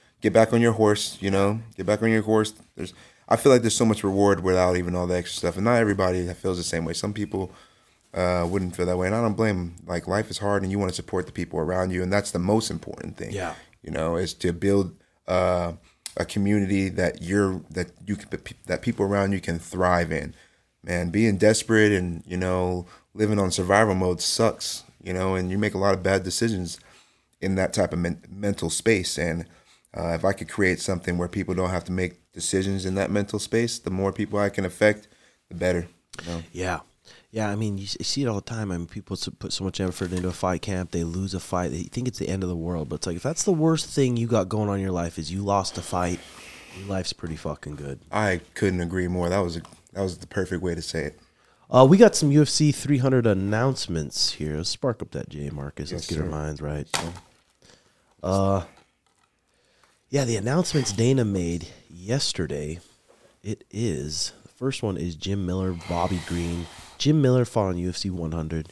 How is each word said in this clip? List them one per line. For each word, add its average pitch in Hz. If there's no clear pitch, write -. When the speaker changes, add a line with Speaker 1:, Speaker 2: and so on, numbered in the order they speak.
Speaker 1:
get 104
back 113
on 117
your 117
horse, 104
you 98
know, 98
get 95
back 104
on 113
your 110
horse. 107
There's, -
I 113
feel 139
like 127
there's 110
so 120
much 107
reward 98
without 92
even 90
all 90
the 90
extra 87
stuff, 87
and 98
not 120
everybody 95
feels 92
the 87
same 82
way. 82
Some 104
people, 98
uh, 90
wouldn't 92
feel 90
that 90
way, 90
and 98
I 113
don't 110
blame 107
'em. 87
Like, 87
life 101
is -
hard, 101
and 95
you 101
wanna 95
support 87
the -
people 85
around 92
you, 90
and 90
that's 101
the 92
most 104
important -
thing. 107
Speaker 2:
Yeah. 92
Speaker 1:
You 80
know, 80
is 87
to 87
build, 95
uh, 90
a 85
community 98
that 90
you're, 95
that 85
you 101
can, -
that -
people 117
around 98
you 95
can 85
thrive 90
in. 73
Man, 87
being 104
desperate 107
and, 90
you 87
know, 90
living 107
on 95
survival 98
mode 92
sucks, -
you 87
know, 92
and 92
you 95
make 104
a -
lot 98
of 90
bad 92
decisions 92
in 95
that 92
type 92
of 87
men-, 87
mental 98
space. 101
And, 85
uh, 85
if 85
I 98
could -
create 92
something 87
where 87
people 92
don't 90
have 90
to 92
make 92
decisions 95
in 92
that 98
mental 101
space, 117
the -
more 95
people 101
I 101
can 95
affect, 107
the 92
better. 87
You 85
know? 85
Speaker 2:
Yeah. 90
Yeah, 107
I 101
mean, 104
you 98
s-, -
you -
see -
it 131
all 110
the 98
time. 110
I 87
mean, 85
people -
s-, -
put 87
so -
much 95
effort 92
into 92
a 90
fight 90
camp, 92
they 85
lose 92
a 92
fight, 90
they 85
think 123
it's 120
the -
end 95
of 90
the 90
world. 82
But 76
it's -
like, 85
if 90
that's 147
the 208
worst 160
thing 127
you 117
got 107
going 107
on 101
in 98
your 95
life 85
is 80
you 95
lost 98
a 87
fight, 90
your 95
life's 95
pretty 82
fucking 76
good. 69
Speaker 1:
I 98
couldn't 92
agree 90
more. 87
That 95
was 87
a, 82
that 98
was 92
the 85
perfect 92
way 87
to 82
say 80
it. -
Speaker 2:
Uh, 131
we 175
got 208
some 147
U 147
F 143
C 151
three 139
hundred 127
announcements 101
here. 76
Let's 82
spark -
up 78
that -
J, 71
Marcus. 71
Let's 85
Speaker 1:
Yes, 82
Speaker 2:
get 78
our -
Speaker 1:
sir. 80
Speaker 2:
minds 76
right. 73
Uh, 95
yeah, 135
the 117
announcements 131
Dana 117
made 87
yesterday. 85
It 104
is, 80
the -
first 131
one 98
is 85
Jim 95
Miller, 92
Bobby 87
Green. 85
Jim 151
Miller 127
fought 104
on 90
U 90
F 90
C 98
one 85
hundred. 80